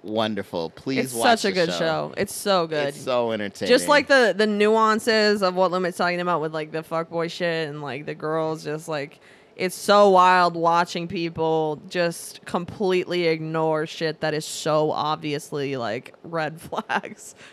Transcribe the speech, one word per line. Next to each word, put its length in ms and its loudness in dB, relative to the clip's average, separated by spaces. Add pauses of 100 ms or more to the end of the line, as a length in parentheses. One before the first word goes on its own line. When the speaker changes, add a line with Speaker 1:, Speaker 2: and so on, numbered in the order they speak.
Speaker 1:
wonderful. 680 -4
Please 340 -4
Speaker 2:
It's 80 -10
Speaker 1:
watch 260 2
Speaker 2:
such 60 -4
a 40 0
Speaker 1:
the 40 -4
Speaker 2:
good 180 0
Speaker 1:
show. 80 -4
Speaker 2:
show. 380 -2
It's 160 -4
so 340 0
good. 220 -2
Speaker 1:
It's 120 -12
so 300 0
entertaining. 400 -4
Speaker 2:
Just, 160 4
like, 200 4
the, 300 4
the 100 2
nuances 960 2
of 120 0
what 160 2
Lumit's 260 -2
talking 240 0
about 200 0
with, 120 -4
like, 180 -6
the 120 -6
fuckboy 480 -4
shit 380 -2
and, 120 -10
like, 240 -8
the 100 -8
girls 480 -4
just, 240 -8
like, 320 -8 (360)
it's 200 -4
so 340 8
wild 460 8
watching 520 0
people 720 -2 (100)
just 560 -4
completely 840 -2
ignore 580 0
shit 360 -6
that 120 -2
is 120 -4
so 460 0
obviously, 880 -4
like, 460 -6
red 380 -6
<laughs> 0 -
flags. 720 -8 (180)